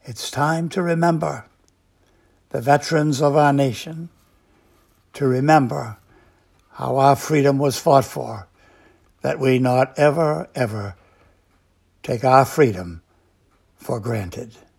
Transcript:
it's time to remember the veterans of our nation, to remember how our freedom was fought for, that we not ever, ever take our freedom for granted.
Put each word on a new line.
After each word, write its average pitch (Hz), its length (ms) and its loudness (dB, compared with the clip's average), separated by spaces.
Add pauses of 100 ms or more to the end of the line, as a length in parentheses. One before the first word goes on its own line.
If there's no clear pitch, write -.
it's - 280 -14
time 160 360 -2
to 185 140 -6
remember 165 640 -2 (1040)
the - 140 -6
veterans 147 580 0
of 147 160 2
our 147 160 4
nation, 143 560 -4 (1040)
to 143 140 -4
remember 131 720 0 (720)
how 131 260 -6
our 135 180 6
freedom 139 440 0
was 139 200 -2
fought 139 280 4
for, 113 420 -12 (720)
that 151 180 -4
we 131 200 2
not 127 400 2
ever, 151 560 2
ever 107 420 -6 (1040)
take 123 220 -6
our 131 220 6
freedom 90 560 -2 (760)
for 120 240 -8
granted. 113 560 -8 (220)